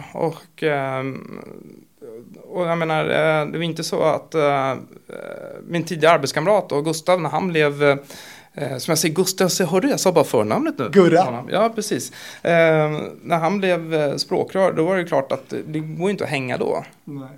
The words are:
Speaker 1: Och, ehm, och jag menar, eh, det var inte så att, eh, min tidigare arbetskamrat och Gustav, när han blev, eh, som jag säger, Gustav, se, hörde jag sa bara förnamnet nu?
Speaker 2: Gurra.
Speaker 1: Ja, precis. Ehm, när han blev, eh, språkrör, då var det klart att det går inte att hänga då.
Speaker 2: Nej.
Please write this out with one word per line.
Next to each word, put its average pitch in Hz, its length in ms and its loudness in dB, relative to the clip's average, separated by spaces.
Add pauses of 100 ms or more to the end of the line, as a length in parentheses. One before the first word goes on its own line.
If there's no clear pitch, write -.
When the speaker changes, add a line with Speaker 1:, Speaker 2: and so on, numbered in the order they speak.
(140)
Speaker 1:
Och, - 500 -6
ehm, 135 760 -4 (1040)
och 180 220 -4
jag 170 120 0
menar, 160 280 0
eh, 151 460 2
det 160 60 -6
var 165 80 -4
inte 165 180 -4
så - 180 -2
att, - 340 0
eh, 139 380 2 (920)
min 170 160 -2
tidigare 165 320 4
arbetskamrat 156 560 0
och 147 140 0
Gustav, 165 360 0
när 147 80 0
han 165 180 0
blev, 147 360 2
eh, 143 140 4 (800)
som 127 140 -4
jag 156 60 2
säger, 156 180 0
Gustav, 190 320 2
se, 190 180 0
hörde 165 240 2
jag 226 100 0
sa 185 120 2
bara 160 120 6
förnamnet 151 540 0
nu? 208 120 -2
Speaker 2:
Gurra. 160 600 6
Speaker 1:
Ja, 220 260 0
precis. 190 360 -6 (300)
Ehm, 156 580 4 (220)
när 165 160 -2
han 165 220 0
blev, 170 340 0
eh, 147 220 0
språkrör, 170 580 0
då 160 120 0
var 190 120 0
det 175 60 0
klart 139 280 0
att 131 220 -6 (140)
det 156 120 -6
går 156 300 -4
inte 185 140 -2
att - 60 -6
hänga 131 280 -4
då. - 260 -2 (200)
Speaker 2:
Nej. 139 240 -12 (100)